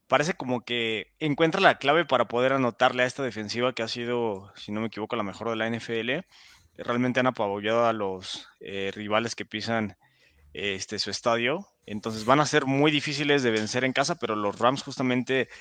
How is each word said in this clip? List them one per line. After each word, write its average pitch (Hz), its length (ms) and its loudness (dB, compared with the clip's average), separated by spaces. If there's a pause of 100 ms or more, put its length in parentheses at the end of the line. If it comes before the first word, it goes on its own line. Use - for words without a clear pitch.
parece 147 280 2
como 123 300 -4
que 113 440 -2 (100)
encuentra 156 420 2
la 156 180 6
clave 151 260 2
para 120 240 2
poder 127 240 2
anotarle 123 500 2
a 127 40 4
esta 135 180 -4
defensiva 113 500 -2
que - 80 -4
ha 113 60 -4
sido, 117 680 -4
si - 160 -14
no 107 100 -4
me 113 60 -4
equivoco, 107 300 -6
la 110 80 -2
mejor 101 260 -6
de 113 60 -2
la 110 100 -2
N 113 120 -4
F 117 200 -6
L. 127 260 -4 (520)
Realmente 123 420 0
han 127 80 4
apabullado 110 600 0
a 113 60 2
los, 95 540 -6 (140)
eh, 98 340 -8
rivales 107 400 0
que 104 100 -10
pisan, 107 520 -4 (560)
este, 98 460 -6
su 101 120 -4
estadio. 123 560 0 (200)
Entonces 107 380 -6
van 131 160 6
a 147 60 4
ser 147 200 2
muy 139 260 4
difíciles 143 500 0
de 123 80 4
vencer 110 340 0
en 131 80 2
casa, 123 220 0
pero 107 220 -4
los 101 220 -2
Rams 123 240 4
justamente 127 680 0 (120)